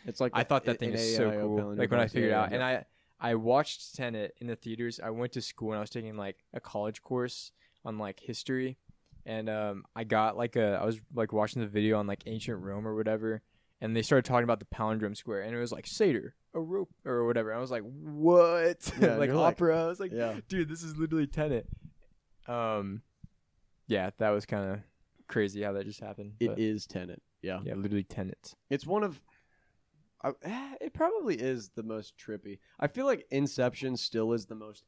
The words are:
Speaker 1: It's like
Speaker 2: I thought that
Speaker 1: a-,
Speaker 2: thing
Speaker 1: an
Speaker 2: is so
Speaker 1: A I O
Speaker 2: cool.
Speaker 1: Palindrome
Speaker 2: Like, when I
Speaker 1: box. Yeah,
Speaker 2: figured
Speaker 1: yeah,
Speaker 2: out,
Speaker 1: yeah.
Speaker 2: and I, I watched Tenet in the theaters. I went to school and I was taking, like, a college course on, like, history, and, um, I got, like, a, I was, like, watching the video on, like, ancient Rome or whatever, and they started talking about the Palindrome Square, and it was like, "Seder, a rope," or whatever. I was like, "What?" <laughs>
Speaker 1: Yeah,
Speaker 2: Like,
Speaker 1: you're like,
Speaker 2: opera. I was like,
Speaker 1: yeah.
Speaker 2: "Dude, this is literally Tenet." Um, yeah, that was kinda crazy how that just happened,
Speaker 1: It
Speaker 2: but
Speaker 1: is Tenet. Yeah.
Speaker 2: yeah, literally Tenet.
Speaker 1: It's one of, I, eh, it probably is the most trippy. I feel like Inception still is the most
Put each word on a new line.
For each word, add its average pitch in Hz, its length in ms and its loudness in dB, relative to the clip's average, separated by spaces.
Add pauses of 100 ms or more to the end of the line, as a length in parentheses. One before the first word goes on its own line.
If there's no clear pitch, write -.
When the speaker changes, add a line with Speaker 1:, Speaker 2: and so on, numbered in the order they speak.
Speaker 1:
It's 120 160 -6
like 123 120 2
Speaker 2:
I 120 100 2
thought 135 220 2
that 117 120 2
Speaker 1:
a-, - 20 -8
Speaker 2:
thing - 100 -2
Speaker 1:
an 104 60 -2
Speaker 2:
is 113 200 0
so 113 140 4
Speaker 1:
A 107 40 0
I - 40 -2
O 104 100 -2
Speaker 2:
cool. 104 120 2
Speaker 1:
Palindrome 104 180 -4
Speaker 2:
Like, 120 140 0
when 120 80 4
I 117 40 6
Speaker 1:
box. 110 100 0
Yeah, - 20 -4
Speaker 2:
figured 113 160 2
Speaker 1:
yeah, 107 100 4
Speaker 2:
out, 107 80 0
Speaker 1:
yeah. 110 60 -2
Speaker 2:
and 127 80 0
I, 127 220 0 (340)
I 117 160 2
watched 120 600 2
Tenet 113 440 -4
in 120 80 -8
the 117 80 -4
theaters. 113 440 -6
I 113 120 -4
went 120 220 -4
to 123 100 -6
school - 300 -6
and 107 40 -2
I 104 40 -4
was 104 100 -8
taking, 110 260 -8
like, 98 200 -6 (160)
a 135 60 -10
college 107 440 -6
course 123 480 -4 (340)
on, 110 140 -8
like, 101 200 -8
history, 127 580 -4 (480)
and, 110 240 -6
um, 104 340 -4 (140)
I 117 80 -6
got, 110 320 2
like, 120 180 -2
a, 104 260 4
I - 40 0
was, 113 140 0 (140)
like, 113 200 0
watching 107 280 2
the 107 60 -2
video 104 320 4
on, 101 80 -2
like, 101 180 -6
ancient 110 340 -6
Rome 98 280 -6
or 110 80 -4
whatever, 110 460 0 (400)
and 110 140 -2
they 113 60 2
started 127 240 6
talking 123 200 4
about 117 140 2
the 104 60 -16
Palindrome 107 500 -2
Square, 101 260 -6
and 110 140 -6
it 120 40 -4
was 120 140 -2
like, - 140 -8
"Seder, - 480 2 (180)
a 165 60 -4
rope," 175 300 -2 (160)
or 120 200 2
whatever. 113 280 2
I 117 60 -4
was 127 120 -4
like, 113 120 -2
"What?" 165 1120 6
<laughs> - 40 -2
Speaker 1:
Yeah, 165 180 8
Speaker 2:
Like, 143 100 4
Speaker 1:
you're 131 100 2
like, 165 180 6
Speaker 2:
opera. 165 280 4
I 165 40 0
was 175 140 -4
like, 185 120 -6
Speaker 1:
yeah. 113 260 -2 (100)
Speaker 2:
"Dude, 175 200 0
this 165 140 -8
is 156 140 -8
literally 156 300 0
Tenet." 147 400 -2 (800)
Um, 110 540 -2 (840)
yeah, 98 300 2
that 110 140 2
was 104 140 2
kinda 101 380 -4 (440)
crazy 101 340 0
how 104 120 -2
that 98 120 -4
just 104 140 -12
happened, 104 400 -12
Speaker 1:
It 117 80 2
Speaker 2:
but 107 120 -4
Speaker 1:
is 107 280 0
Tenet. 90 340 -10 (200)
Yeah. 92 220 -6
Speaker 2:
yeah, - 120 -6
literally 101 280 -2
Tenet. - 500 -10 (160)
Speaker 1:
It's 139 160 -2
one 208 180 0
of, 170 180 -4 (1000)
I, 135 80 -2 (120)
eh, 262 380 -8
it - 120 -10
probably 330 460 0
is 127 360 -2
the 113 80 -6
most 110 340 -10
trippy. 101 420 -12 (200)
I - 80 2
feel 254 180 -4
like 262 260 0
Inception 131 640 0
still 113 380 0
is 113 140 -2
the 113 80 -14
most 107 320 -18